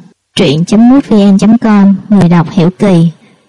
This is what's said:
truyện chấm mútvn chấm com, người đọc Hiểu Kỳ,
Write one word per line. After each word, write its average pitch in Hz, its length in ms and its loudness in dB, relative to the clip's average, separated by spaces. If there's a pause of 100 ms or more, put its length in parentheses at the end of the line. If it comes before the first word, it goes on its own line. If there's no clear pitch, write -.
(360)
truyện 160 280 -2
chấm 226 240 0
mútvn 208 500 0
chấm 220 200 0
com, 202 360 0 (140)
người 185 200 2
đọc 170 220 0
Hiểu 175 200 -2
Kỳ, 175 400 0 (380)